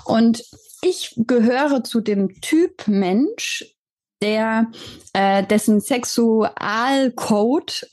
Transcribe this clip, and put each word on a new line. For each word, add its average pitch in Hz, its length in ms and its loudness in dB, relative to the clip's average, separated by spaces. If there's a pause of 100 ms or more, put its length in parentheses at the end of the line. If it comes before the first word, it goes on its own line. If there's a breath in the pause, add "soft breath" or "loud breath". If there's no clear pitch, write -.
Und 226 380 2 (400)
ich - 340 -4
gehöre 247 680 2
zu - 160 -4
dem 196 400 -2
Typ - 480 0
Mensch, 208 800 0 (520)
der, 220 480 0 (420 loud breath)
äh, 196 320 2
dessen 208 380 2
Sexualcode, 240 2000 0